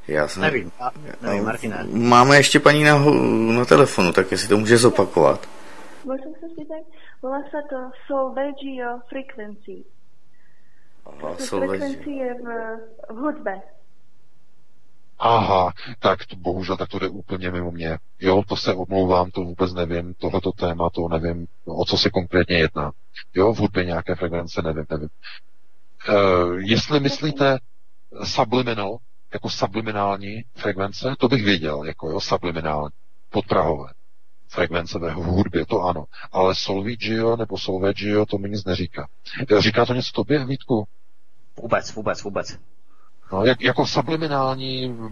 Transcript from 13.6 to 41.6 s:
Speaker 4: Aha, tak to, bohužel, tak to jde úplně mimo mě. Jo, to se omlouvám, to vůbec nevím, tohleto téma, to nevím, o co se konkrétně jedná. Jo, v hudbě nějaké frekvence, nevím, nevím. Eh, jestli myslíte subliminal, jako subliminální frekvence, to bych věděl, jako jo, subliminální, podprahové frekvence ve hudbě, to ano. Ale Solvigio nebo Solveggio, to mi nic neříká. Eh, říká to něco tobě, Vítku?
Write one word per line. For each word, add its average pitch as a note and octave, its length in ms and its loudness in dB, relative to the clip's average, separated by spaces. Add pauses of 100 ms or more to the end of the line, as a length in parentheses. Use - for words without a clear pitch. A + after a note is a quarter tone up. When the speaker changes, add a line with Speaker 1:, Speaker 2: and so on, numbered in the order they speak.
Speaker 4:
Aha, G2+ 540 4 (260)
tak F#2+ 260 2
to, - 100 -12
bohužel, F2+ 420 -2
tak F#2+ 120 -6
to G2 100 -6
jde F#2+ 100 -2
úplně F#2 420 -6
mimo F2 200 -4
mě. E2 280 -4 (200)
Jo, F#2+ 280 4
to G#2 100 -2
se - 160 0
omlouvám, F#2 580 2
to G2 100 -4
vůbec F2+ 320 -2
nevím, F2 400 -2
tohleto F#2 380 -2
téma, E2+ 380 0
to E2+ 180 -2
nevím, E2+ 400 -2 (180)
o - 200 -2
co G2 120 0
se - 120 4
konkrétně F2+ 480 2
jedná. D#2 340 2 (420)
Jo, G#3 200 6
v G2+ 40 -2
hudbě G2+ 280 2
nějaké F2 300 -2
frekvence, E2+ 460 -4
nevím, D#2+ 280 -2
nevím. D2+ 200 -4 (1000)
Eh, G#2+ 40 4 (440)
jestli G#2+ 420 2
myslíte C#3 600 2 (640)
subliminal, A2+ 760 0 (360)
jako G#2+ 160 -4
subliminální G#2 920 -2 (120)
frekvence, G2+ 640 -4
to C3 80 4
bych A#2 160 4
věděl, D#2 400 0
jako D#2+ 260 -8
jo, G2 100 -2
subliminální, D#2+ 760 -2 (360)
podprahové E2 600 0 (600)
frekvence E2+ 480 -2
ve E2 120 -4
hudbě, F2+ 540 2
to G#2 160 0
ano. E2+ 240 0 (260)
Ale F#2 240 4
Solvigio A2 800 0
nebo G#2+ 220 -4
Solveggio, G2+ 680 0
to G#2 120 -2
mi G2 120 -4
nic G#2 160 -6
neříká. F#2 420 -4 (500)
Eh, - 40 6
říká A2+ 240 4
to B2 80 -2
něco B2 180 -2
tobě, C3 340 0
Vítku? B2 420 -2 (760)